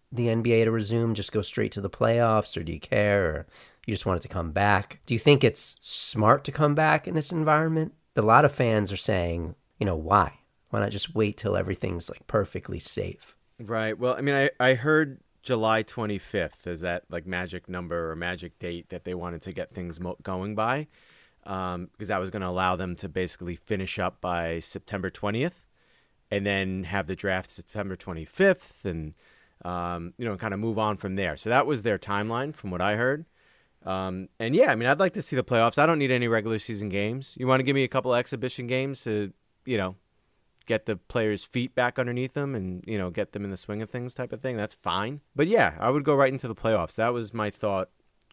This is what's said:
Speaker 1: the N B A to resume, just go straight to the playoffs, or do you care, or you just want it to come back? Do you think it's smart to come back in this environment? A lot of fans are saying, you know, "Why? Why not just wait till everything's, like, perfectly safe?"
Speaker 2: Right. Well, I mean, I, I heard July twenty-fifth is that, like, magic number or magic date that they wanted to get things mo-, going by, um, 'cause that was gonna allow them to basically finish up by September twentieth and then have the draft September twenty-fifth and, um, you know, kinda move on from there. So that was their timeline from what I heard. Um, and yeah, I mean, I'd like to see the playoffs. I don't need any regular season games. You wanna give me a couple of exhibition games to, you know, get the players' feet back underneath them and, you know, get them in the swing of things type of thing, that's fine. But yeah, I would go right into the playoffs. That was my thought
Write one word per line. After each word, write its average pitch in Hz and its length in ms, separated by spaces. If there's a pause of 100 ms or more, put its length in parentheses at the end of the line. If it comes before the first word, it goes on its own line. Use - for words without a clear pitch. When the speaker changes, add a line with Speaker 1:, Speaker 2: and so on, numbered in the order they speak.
(120)
Speaker 1:
the 120 160
N 113 140
B 117 100
A 113 120
to 113 60
resume, 113 440
just 101 180
go 107 100
straight 110 300
to - 80
the 98 100
playoffs, 113 640
or - 60
do 82 100
you 80 60
care, 101 460
or 76 220 (400)
you 110 80
just - 120
want 90 140
it - 20
to - 60
come 82 240
back? 101 520
Do - 100
you 113 40
think 139 240
it's - 380
smart - 640
to 143 80
come 147 240
back 156 320
in 180 60
this 156 180
environment? 160 600 (200)
A 117 80
lot 117 220
of 139 80
fans 107 400
are 98 40
saying, 85 600 (240)
you 107 60
know, 90 100
"Why? 90 420 (300)
Why 107 120
not 101 100
just - 240
wait 104 220
till 98 180
everything's, 92 540
like, - 180
perfectly 95 520
safe?" - 580 (220)
Speaker 2:
Right. 110 400
Well, 123 160
I - 80
mean, 139 120
I, 139 240
I 127 140
heard 143 480 (220)
July 110 400
twenty-fifth 104 840
is 87 140
that, 87 300
like, 82 160
magic 90 420
number 85 420
or 80 60
magic 85 420
date 87 300
that 87 160
they 90 80
wanted 87 300
to 95 100
get - 180
things 87 300
mo-, 90 220
going 95 320
by, 123 320 (580)
um, 92 540
'cause 104 100
that 98 120
was 92 100
gonna 95 180
allow 92 260
them 90 220
to 95 120
basically 87 460
finish 92 440
up 92 240
by 85 380
September 95 500
twentieth 117 560 (640)
and 101 160
then 95 380
have 95 220
the 90 100
draft 92 340
September 98 440
twenty-fifth 95 920
and, 82 280 (520)
um, 87 500
you 120 80
know, 104 140
kinda 101 180
move 107 220
on 107 180
from 95 200
there. 87 200
So 110 140
that 127 160
was 131 160
their 104 160
timeline 113 560
from - 160
what 90 100
I 101 160
heard. 135 300 (580)
Um, 95 540
and 120 180
yeah, 208 160
I - 20
mean, 117 140
I'd 147 120
like 190 140
to 190 80
see - 140
the 127 80
playoffs. 117 320
I 143 80
don't 160 140
need 139 120
any 120 180
regular 113 300
season 104 300
games. 107 500
You 127 80
wanna 131 160
give 135 120
me 135 100
a 123 40
couple 127 260
of 120 40
exhibition 123 480
games 131 380
to, 104 300 (320)
you 123 100
know, 95 200 (720)
get 113 200
the 107 100
players' 107 480
feet 123 300
back 123 240
underneath 123 360
them 139 200
and, 92 320
you 107 120
know, 92 120
get 95 220
them 101 120
in 101 60
the 95 60
swing 104 260
of 107 80
things 123 240
type 123 180
of 131 80
thing, 127 160
that's 107 180
fine. 104 460 (140)
But 151 120
yeah, 165 320
I 107 120
would 143 140
go 147 100
right 135 180
into 131 160
the 110 60
playoffs. 104 400
That 113 180
was 113 220
my 107 160
thought 98 400 (420)